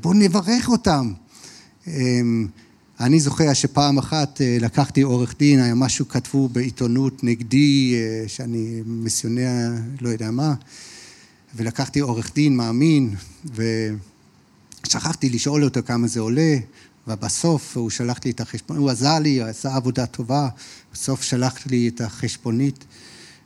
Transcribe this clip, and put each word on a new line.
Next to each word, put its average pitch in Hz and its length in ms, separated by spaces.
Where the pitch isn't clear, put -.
בואו 170 120
נברך 202 560
אותם. 147 440
אמ, 123 600
אני 135 200
זוכר 143 340
שפעם 143 440
אחת, 143 440
אה, 120 180
לקחתי 131 420
עורך 123 380
דין, 143 200
היה 120 160
משהו 123 320
כתבו 135 420
בעיתונות 127 760
נגדי, 123 720
אה, 110 320
שאני 113 580
מיסיונר, 117 880
לא 123 80
יודע 113 220
מה, 143 220
ולקחתי 120 440
עורך 120 360
דין 143 220
מאמין, 123 580
ושכחתי 160 440
לשאול 143 340
אותו 127 220
כמה 120 220
זה 113 120
עולה, 139 380
ובסוף 117 680
הוא 117 120
שלח 120 360
לי 127 60
את 117 100
החשבון-, 127 360
הוא 143 120
עזר 139 300
לי, 147 220
הוא 113 80
עשה 131 260
עבודה 127 300
טובה, 131 440
בסוף - 300
שלח 127 440
לי 120 200
את 117 140
החשבונית, 120 840